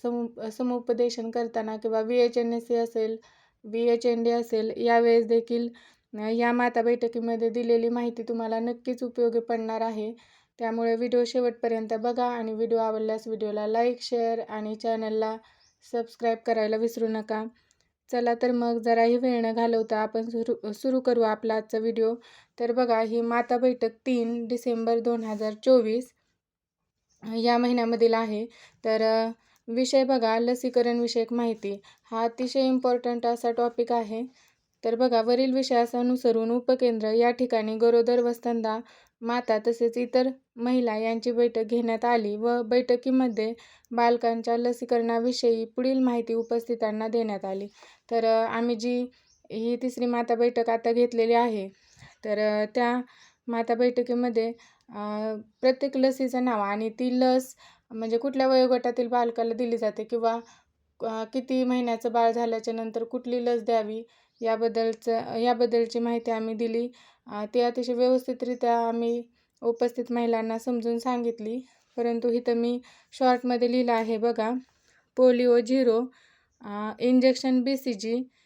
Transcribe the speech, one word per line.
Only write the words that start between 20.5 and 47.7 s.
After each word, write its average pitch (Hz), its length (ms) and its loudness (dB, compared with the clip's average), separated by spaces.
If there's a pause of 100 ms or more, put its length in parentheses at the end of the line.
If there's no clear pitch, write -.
सुरू 262 260 0
करू 240 220 2
आपला 220 320 0
आजचा 220 240 -4
व्हिडिओ. 226 380 0 (440)
तर 240 120 -2
बघा, 240 280 2
ही 226 220 0
माता 233 360 0
बैठक 247 320 0 (160)
तीन 233 420 -2
डिसेंबर 233 520 -2
दोन 233 240 -2
हजार 214 300 -4
चोवीस 240 560 2 (1300)
या 240 200 4
महिन्यामधील 233 560 2
आहे. 220 320 -2 (400)
तर, 220 160 2
अ, 220 280 2 (380)
विषय 254 360 2
बघा, 233 360 2
लसीकरण 240 600 0
विषयक 233 340 -2
माहिती. 220 480 -4 (300)
हा 226 120 -2
अतिशय 254 420 0
इम्पॉर्टंट 247 600 0
असा 233 260 0
टॉपिक 240 400 0
आहे. 226 320 -2 (600)
तर 226 120 0
बघा, 240 260 4
वरील 247 320 2
विषयास 254 420 2
अनुसरून 240 560 2
उपकेंद्र 240 600 0
या 233 200 4
ठिकाणी 233 460 -2
गरोदर 233 420 4
व 240 140 2
स्तनदा 226 460 -2 (420)
माता 233 360 0 (100)
तसेच 233 300 0
इतर 247 300 0 (280)
महिला 240 420 0
यांची 226 340 -2
बैठक 233 300 2
घेण्यात 226 440 0
आली 226 300 2
व 240 260 0
बैठकीमध्ये 247 920 0 (380)
बालकांच्या 233 680 2
लसीकरणाविषयी 233 1080 0
पुढील 254 340 0
माहिती 240 340 0
उपस्थितांना 226 760 -2
देण्यात 214 380 -2
आली. 196 220 -6 (440)